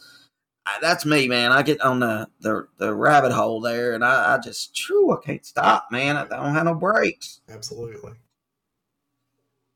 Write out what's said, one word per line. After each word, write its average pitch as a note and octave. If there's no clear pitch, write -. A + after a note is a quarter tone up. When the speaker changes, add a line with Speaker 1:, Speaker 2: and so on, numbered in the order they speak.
Speaker 1:
I, G2+
that's E3
me, D3
man. B2
I C#3
get D3+
on B2+
the, A2
the, G#2+
the G#2+
rabbit C3
hole A2
there, A#2+
and A#2
I, C3
I -
just, -
phew, F#4+
I -
can't -
stop, -
man. C#3
I -
don't C3+
have D#3+
no E3+
brakes. F3
Speaker 2:
Absolutely. A2